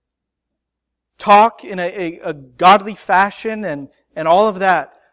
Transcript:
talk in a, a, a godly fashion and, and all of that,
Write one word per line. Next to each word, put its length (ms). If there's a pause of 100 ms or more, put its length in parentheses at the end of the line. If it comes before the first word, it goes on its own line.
(1200)
talk 460
in 140
a, 80
a, 340
a 140
godly 600
fashion 720
and, 240 (260)
and 140
all 200
of 100
that, 340 (200)